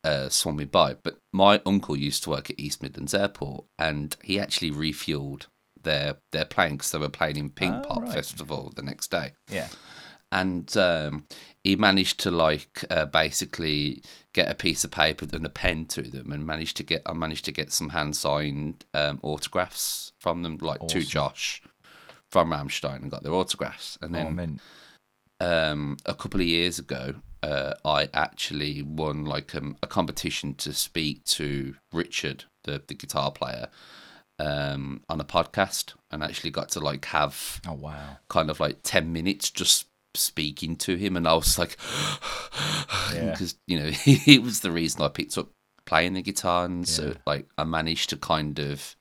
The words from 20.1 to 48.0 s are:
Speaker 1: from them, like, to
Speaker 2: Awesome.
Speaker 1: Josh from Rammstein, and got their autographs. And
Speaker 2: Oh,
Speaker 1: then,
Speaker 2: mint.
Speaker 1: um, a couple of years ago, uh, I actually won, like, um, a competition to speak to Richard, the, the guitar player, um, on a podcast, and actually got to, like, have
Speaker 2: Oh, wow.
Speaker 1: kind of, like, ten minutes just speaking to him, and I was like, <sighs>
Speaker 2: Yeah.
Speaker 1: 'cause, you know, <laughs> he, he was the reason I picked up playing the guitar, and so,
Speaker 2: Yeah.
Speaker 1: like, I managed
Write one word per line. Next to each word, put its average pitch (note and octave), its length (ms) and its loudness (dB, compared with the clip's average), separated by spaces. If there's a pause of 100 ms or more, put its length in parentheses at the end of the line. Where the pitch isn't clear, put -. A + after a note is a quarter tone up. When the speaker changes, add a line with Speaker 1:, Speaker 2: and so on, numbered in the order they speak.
Speaker 1:
from F2 240 -2
them, D#2+ 140 -6
like, D2+ 300 -4
to D#2+ 120 0
Speaker 2:
Awesome. D2+ 100 -2
Speaker 1:
Josh - 520 -2 (680)
from E2+ 220 4
Rammstein, C#2+ 520 -4
and C#2 80 -8
got - 120 -10
their D2 100 -2
autographs. - 680 -4
And E2 140 -8
Speaker 2:
Oh, D#2+ 40 -2
Speaker 1:
then, D#2 160 -2
Speaker 2:
mint. E2 260 -6 (760)
Speaker 1:
um, D2+ 680 2
a - 80 -2
couple - 280 -2
of F2 60 4
years E2+ 320 2
ago, C2+ 360 -6 (280)
uh, C#2 300 -2 (120)
I D2 280 4
actually D2 680 -2
won, D2+ 420 -2
like, C#2+ 320 -4
um, C#2+ 260 -6
a - 60 -4
competition D2+ 680 -2
to - 180 -6
speak - 520 -2
to C#2 500 0 (180)
Richard, D2+ 520 -4 (180)
the, C#2+ 220 -4
the C#2+ 100 -10
guitar C#2 360 -2
player, B1+ 380 -6 (680)
um, C#2 720 -4
on D#2+ 120 -2
a C#2+ 40 -4
podcast, - 680 0 (180)
and D#2 120 -6
actually D#2+ 280 -6
got - 180 -6
to, E2+ 100 -4
like, D2 260 -2
have - 600 0
Speaker 2:
Oh, E2 60 -6
wow. D2 440 -12 (120)
Speaker 1:
kind D#2 200 2
of, D2 100 -4
like, D2 240 0
ten E2 300 2
minutes E2 380 0
just - 360 2 (280)
speaking D#2+ 600 -2
to F#2 180 0
him, F#2 200 0
and E2+ 120 4
I D#2+ 80 8
was D#2+ 240 4
like, - 200 -2
<sighs> - 1300 -4
Speaker 2:
Yeah. E2 220 -2
Speaker 1:
'cause, F2+ 200 -4 (120)
you E2+ 120 2
know, D2+ 120 0
<laughs> - 120 -4
he, C#3 120 10
he C#3 240 12
was A#2 220 0
the F#2 100 0
reason E2 300 0
I D2 80 4
picked - 280 -4
up - 120 -4 (360)
playing E2+ 280 4
the F#2+ 100 -2
guitar, F2 420 2
and F2 220 -4
so, D#2 220 0
Speaker 2:
Yeah. - 40 -4 (120)
Speaker 1:
like, D2 220 0 (100)
I D2 60 0
managed D#2+ 460 0